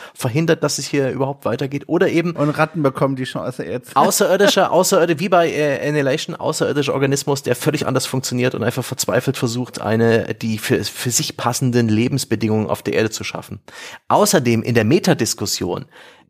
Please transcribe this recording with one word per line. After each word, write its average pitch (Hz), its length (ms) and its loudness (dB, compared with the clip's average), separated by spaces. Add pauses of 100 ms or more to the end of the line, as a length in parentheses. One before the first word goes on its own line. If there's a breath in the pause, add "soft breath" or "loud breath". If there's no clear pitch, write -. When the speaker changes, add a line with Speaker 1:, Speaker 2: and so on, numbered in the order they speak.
(140 loud breath)
Speaker 1:
verhindert, 156 520 0
dass - 140 -2
es 135 80 -8
hier 135 240 0
überhaupt 135 340 -4
weitergeht 139 420 -4
oder 175 220 2
eben 165 240 0
Speaker 2:
Und 147 160 0
Ratten 156 340 -2
bekommen 135 320 0
die 127 80 -6
Chance - 400 -8
jetzt. 110 320 -8
<laughs> - 0 -
Speaker 1:
Außerirdischer, 185 760 4
außerirdi-, 170 480 4
wie 196 80 -2
bei, 170 200 4
äh, 139 380 -2
Annihilation, 147 480 -2
außerirdischer 139 580 -2
Organismus, 139 500 0
der 123 120 -2
völlig 147 320 -2
anders 127 180 0
funktioniert 127 480 -2
und - 100 -4
einfach 123 200 -2
verzweifelt 123 540 -2
versucht, 123 420 -4
eine, 113 540 2
die 110 240 -4
für, - 260 0
für - 280 -6
sich - 260 -4
passenden 120 500 0
Lebensbedingungen 110 800 0
auf - 160 -4
der - 120 -2
Erde 107 160 2
zu - 120 -10
schaffen. - 380 -10 (480 loud breath)
Außerdem 131 520 4
in 120 140 -2
der 110 80 6
Metadiskussion, 113 1000 0 (440 loud breath)